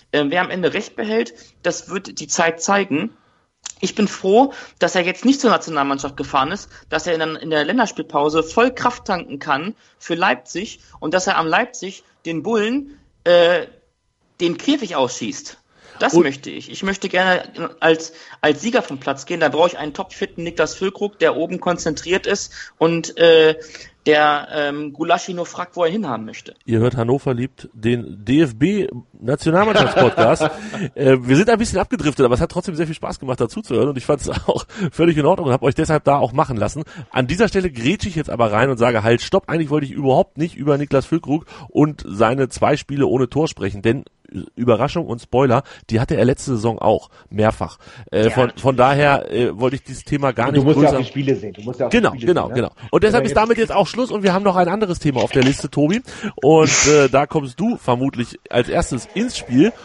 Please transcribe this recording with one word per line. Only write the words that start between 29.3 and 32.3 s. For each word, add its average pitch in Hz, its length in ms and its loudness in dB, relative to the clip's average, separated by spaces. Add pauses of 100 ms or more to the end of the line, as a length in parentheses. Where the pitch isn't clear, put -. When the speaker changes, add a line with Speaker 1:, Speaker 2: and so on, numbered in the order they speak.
Speaker 1:
<laughs> - 60 -14 (340)
Speaker 2:
Äh, 131 260 4
wir 123 160 2
sind 214 140 4
ein 220 80 4
bisschen 202 200 -2
abgedriftet, 151 460 0
aber 120 100 4